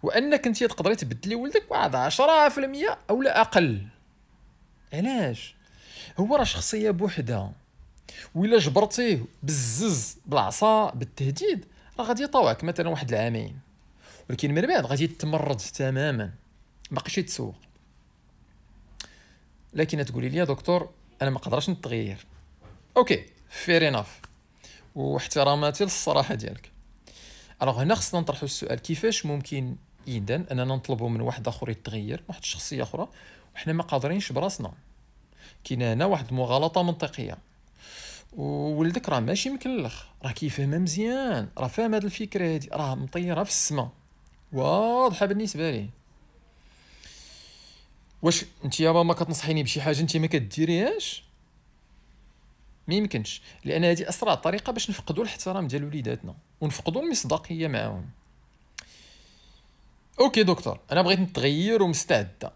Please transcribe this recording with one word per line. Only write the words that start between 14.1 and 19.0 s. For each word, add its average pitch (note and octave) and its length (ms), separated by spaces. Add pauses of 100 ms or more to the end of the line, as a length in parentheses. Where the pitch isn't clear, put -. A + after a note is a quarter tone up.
ولكن C#3 240
من F3 120
بعد D4 200
غادي C#3 180
يتمرد D3+ 520
تمامًا، C3 760 (580)
باقيش - 280
يتسوق. A2+ 360 (2250)